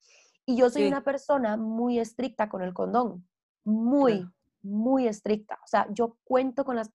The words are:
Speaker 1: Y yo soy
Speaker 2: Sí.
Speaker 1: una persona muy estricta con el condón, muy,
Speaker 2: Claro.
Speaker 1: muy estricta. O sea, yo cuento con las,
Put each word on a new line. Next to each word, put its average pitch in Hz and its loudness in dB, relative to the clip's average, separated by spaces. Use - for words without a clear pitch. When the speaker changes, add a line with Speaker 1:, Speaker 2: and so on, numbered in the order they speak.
Speaker 1:
Y 247 0
yo 247 6
soy 294 2
Speaker 2:
Sí. - 4
Speaker 1:
una 277 0
persona 269 0
muy 233 -2
estricta 226 -4
con 190 -6
el 180 -6
condón, 190 -2
muy, 226 2
Speaker 2:
Claro. 180 -14
Speaker 1:
muy 233 0
estricta. 214 -4
O - -20
sea, 208 0
yo 233 -2
cuento 262 0
con 262 -4
las, 220 -6